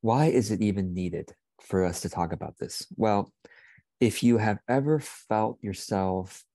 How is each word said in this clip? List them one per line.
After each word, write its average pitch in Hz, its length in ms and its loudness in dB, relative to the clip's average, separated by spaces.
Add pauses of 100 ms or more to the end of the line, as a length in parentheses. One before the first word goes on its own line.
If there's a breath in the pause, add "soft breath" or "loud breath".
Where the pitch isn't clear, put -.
Why 123 260 4
is 117 240 2
it 104 100 0
even 98 320 0
needed 87 400 -6 (300)
for 92 220 0
us 87 180 -2
to 90 60 -4
talk 87 240 -4
about - 260 -10
this? - 280 -10 (100)
Well, 104 360 0 (680 loud breath)
if 117 220 2
you 120 160 6
have 104 200 0 (100)
ever 139 320 2
felt 110 640 -2
yourself 95 840 -4 (100)